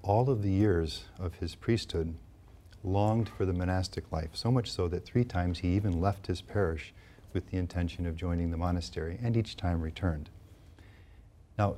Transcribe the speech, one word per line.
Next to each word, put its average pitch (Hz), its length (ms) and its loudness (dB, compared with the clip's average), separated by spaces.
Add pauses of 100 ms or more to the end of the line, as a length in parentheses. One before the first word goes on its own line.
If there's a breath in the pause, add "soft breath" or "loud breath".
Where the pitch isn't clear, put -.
all 113 280 4
of 120 120 2
the 101 100 2
years 95 540 4 (140)
of 90 160 -6
his 82 200 -6
priesthood 85 580 -2 (680)
longed 104 460 2
for - 160 -2
the 95 80 0
monastic 90 580 -2
life, 80 220 -4
so - 180 0
much 123 180 2
so 87 200 -2
that 87 160 -4
three - 180 2
times 90 360 0
he 90 100 0
even 90 320 2
left 98 260 0
his 90 140 -4
parish 82 520 -2 (380 soft breath)
with - 180 -4
the - 60 -4
intention 87 500 -2
of 82 120 -4
joining 85 340 -2
the 82 60 -2
monastery, 85 680 -2
and 117 140 2
each 113 180 -2
time 87 240 0
returned. 80 500 -2 (1300 soft breath)
Now, 104 200 4